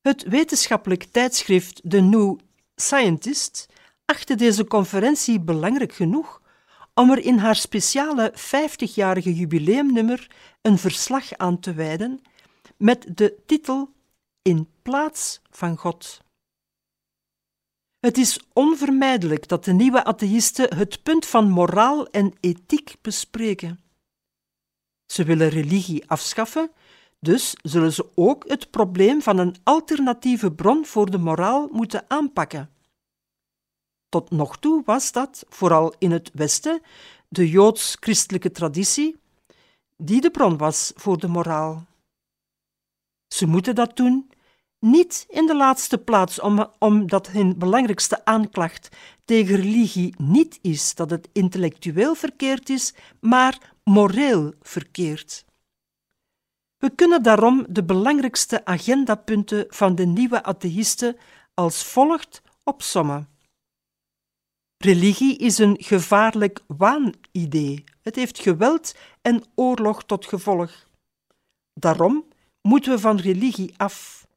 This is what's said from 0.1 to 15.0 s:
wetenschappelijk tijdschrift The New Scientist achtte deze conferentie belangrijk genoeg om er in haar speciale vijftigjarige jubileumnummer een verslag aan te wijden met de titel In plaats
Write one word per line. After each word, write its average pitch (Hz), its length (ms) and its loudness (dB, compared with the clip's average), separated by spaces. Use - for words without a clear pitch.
wetenschappelijk 214 800 -2
tijdschrift - 840 -2
The 196 100 4
New 196 400 4
Scientist 240 920 -2
achtte 285 260 -2
deze 214 300 2
conferentie 220 760 0
belangrijk 175 540 -2
genoeg 202 480 -4
om 247 180 6
er 262 80 2
in 247 180 2
haar 214 180 2
speciale 269 800 -2
vijftigjarige 190 1000 -2
jubileumnummer 226 920 0
een 208 160 4
verslag - 600 -4
aan 180 220 -2
te 180 140 -10
wijden 165 480 -6
met 220 400 0
de 208 180 0
titel 277 480 -2
In 160 280 0
plaats 294 680 -6